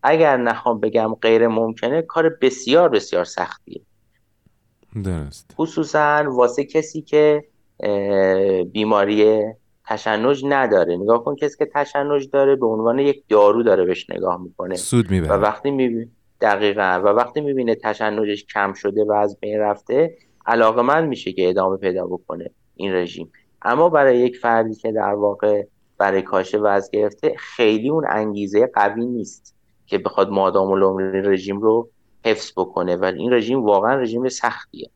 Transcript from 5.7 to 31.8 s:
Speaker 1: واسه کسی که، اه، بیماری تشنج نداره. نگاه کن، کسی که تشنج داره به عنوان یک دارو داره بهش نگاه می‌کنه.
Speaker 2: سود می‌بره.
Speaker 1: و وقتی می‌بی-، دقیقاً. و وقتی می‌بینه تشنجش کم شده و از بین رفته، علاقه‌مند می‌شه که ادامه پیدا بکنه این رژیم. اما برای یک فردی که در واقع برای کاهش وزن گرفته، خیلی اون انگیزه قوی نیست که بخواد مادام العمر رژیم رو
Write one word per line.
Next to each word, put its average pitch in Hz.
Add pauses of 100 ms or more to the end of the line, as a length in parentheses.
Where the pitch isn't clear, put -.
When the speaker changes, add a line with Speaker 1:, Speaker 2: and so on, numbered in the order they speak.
Speaker 1:
واسه 127
کسی 156
که، 151 (360)
اه، 98
بیماری 107 (440)
تشنج 110
نداره. 104
نگاه 113
کن، 143
کسی 147
که 147
تشنج 143
داره 139
به 127
عنوان 113
یک 139
دارو 104
داره 95
بهش 90
نگاه 90
می‌کنه. 90
Speaker 2:
سود 98
می‌بره. 90
Speaker 1:
و 98
وقتی 107
می‌بی-، 117 (320)
دقیقاً. 101
و 104
وقتی 120
می‌بینه 131
تشنجش 107
کم 98
شده 104
و 107
از 104
بین 107
رفته، 120 (300)
علاقه‌مند 120
می‌شه 117
که 90
ادامه 95
پیدا 92
بکنه 87 (240)
این 98
رژیم. 87 (300)
اما 143
برای 139
یک 123
فردی 113
که 113
در 101
واقع 104 (320)
برای 98
کاهش 92
وزن 101
گرفته، 107
خیلی 110
اون 151
انگیزه 104
قوی 107
نیست - (300)
که 101
بخواد 95
مادام 95
العمر 95
رژیم 98
رو 113 (360)